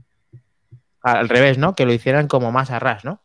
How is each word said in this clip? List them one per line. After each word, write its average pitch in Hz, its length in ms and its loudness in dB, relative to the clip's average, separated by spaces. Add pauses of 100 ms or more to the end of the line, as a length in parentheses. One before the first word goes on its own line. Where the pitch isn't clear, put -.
(1040)
Al 117 260 0
revés, 131 300 4
¿no? 170 160 0
Que 135 100 0
lo 120 80 2
hicieran 135 360 0
como 123 240 -2
más 131 180 -2
a 120 80 -6
ras, 117 260 -4
¿no? 165 200 -12